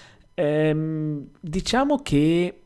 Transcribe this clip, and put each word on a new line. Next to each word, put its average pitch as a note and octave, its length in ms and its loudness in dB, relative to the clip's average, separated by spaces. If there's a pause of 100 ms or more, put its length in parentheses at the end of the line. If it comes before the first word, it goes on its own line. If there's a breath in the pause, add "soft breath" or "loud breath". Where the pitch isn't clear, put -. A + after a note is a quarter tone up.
(340 loud breath)
ehm, D#3 960 0 (120)
diciamo B3+ 600 0
che E3 640 0